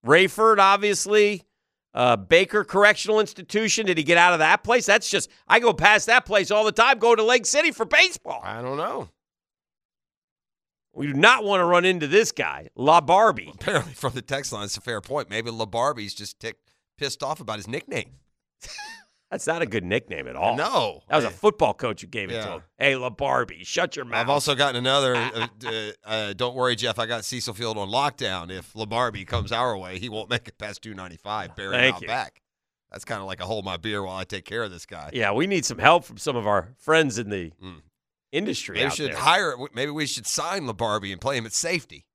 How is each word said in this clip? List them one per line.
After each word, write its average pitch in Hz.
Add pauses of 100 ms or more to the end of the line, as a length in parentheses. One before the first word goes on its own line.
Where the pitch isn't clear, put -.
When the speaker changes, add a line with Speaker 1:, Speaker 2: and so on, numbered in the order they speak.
Speaker 1:
Rayford, 190
obviously. 202 (500)
Uh, 123
Baker 175
Correctional 208
Institution. 214
Did 180
he 156
get 170
out 175
of 170
that 156
place? 233
That's 202
just, 185 (200)
I 196
go 240
past 202
that 247
place 196
all 214
the 214
time, 240
go 233
to 220
Lake 240
City 311
for -
baseball. 320
Speaker 2:
I 110
don't 131
know. 135 (1800)
Speaker 1:
We 139
do 143
not 214
wanna 196
run 175
into 180
this 196
guy, 78
La 156
Barbie. 160
Speaker 2:
Apparently, 165
from 123
the 123
text 139
line, 104
it's 98
a 107
fair 110
point. 123
Maybe 113
La 113
Barbie's 113
just -
tick-, 113 (400)
pissed 135
off 147
about 107
his 101
nickname. 147 (460)
<laughs> 855
Speaker 1:
That's -
not 165
a 147
good 101
nickname 87
at 62
all. 98
Speaker 2:
No. 143
Speaker 1:
That -
was 147
a 107
Speaker 2:
I -
Speaker 1:
football 143
coach 113
who 92
gave 104
it -
Speaker 2:
Yeah. 110
Speaker 1:
to 92
him. 80 (140)
"Hey, 135
La 127
Barbie, 120
shut 165
your 131
mouth." 117
Speaker 2:
I've 117
also 143
gotten 139
another, 131
Speaker 1:
<laughs> 113
Speaker 2:
uh, 113 (180)
uh, 113 (140)
uh, 107
"Don't 123
worry, 123
Jeff, 113
I 117
got 113
Cecil 117
Field 110
on 98
lockdown. 104
If 92
La 110
Barbie 110
comes 113
our 117
way, 92
he 120
won't 107
make 120
it -
past 104
two 110
ninety-five. 92
Bury 98
him 123
Speaker 1:
Thank 127
Speaker 2:
out 90
Speaker 1:
you. 92
Speaker 2:
back." 113 (480)
That's -
kinda 107
like 95
a 90
"hold 98
my 95
beer 101
while 95
I 95
take 92
care 113
of 98
this 87
guy." 78
Speaker 1:
Yeah, 110
we 131
need 190
some 117
help 156
from -
some 139
of 107
our 101
friends 151
in 107
the 90 (100)
Speaker 2:
Mm. 87 (500)
Speaker 1:
industry 151
Speaker 2:
Maybe 110
we -
Speaker 1:
out 147
Speaker 2:
should 147
Speaker 1:
there. 73
Speaker 2:
hire, 175
w-, 123
maybe 139
we 151
should 120
sign 165
La 117
Barbie 104
and 87
play 135
him 113
at 104
safety. 156 (100)